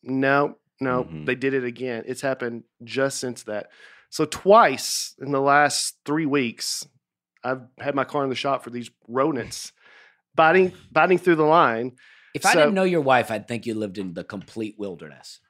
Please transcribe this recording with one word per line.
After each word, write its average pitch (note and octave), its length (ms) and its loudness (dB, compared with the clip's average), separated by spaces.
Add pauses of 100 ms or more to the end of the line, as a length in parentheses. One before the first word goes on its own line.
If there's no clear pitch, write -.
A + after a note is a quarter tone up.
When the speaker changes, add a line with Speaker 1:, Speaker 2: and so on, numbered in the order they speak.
Speaker 1:
"No, C3+ 540 0 (240)
no, B2+ 240 -2
Speaker 2:
Mm-hmm. D#2 220 -14
Speaker 1:
they B2+ 100 -2
did C3+ 180 -2
it C3 80 -2
again." A#2+ 460 -8
It's B2+ 140 -10
happened B2+ 420 -6 (180)
just C3 380 -4
since B2 240 -10
that. G#2 240 -8 (420)
So D#3+ 140 -2
twice - 960 2
in C#3 100 -8
the C#3 100 0
last C#3+ 640 2
three D3+ 220 -2
weeks, C3 580 -4 (600)
I've C3 160 -6 (180)
had C#3 160 -6
my C3+ 100 0
car C#3 200 -4
in C3 60 -2
the B2 40 -4
shop C3+ 300 -4
for B2 60 -14
these A#2+ 200 -12 (160)
rodents B2+ 640 -4 (640)
biting, F3 380 6 (200)
biting E3+ 260 4
through E3+ 160 2
the D#3 80 2
line. C3 540 4 (360)
Speaker 3:
If D3+ 140 -4
I G#3 60 6
Speaker 1:
So - 80 4
Speaker 3:
didn't - 140 4
know F#3+ 100 2
your F3 160 2
wife, C3 320 2
I'd G#2 160 -8
think A#2 180 -8
you A2+ 80 -4
lived G#2 240 -6
in F#2 160 -8
the F2+ 80 -8
complete G#2 560 -10
wilderness. E2 720 -14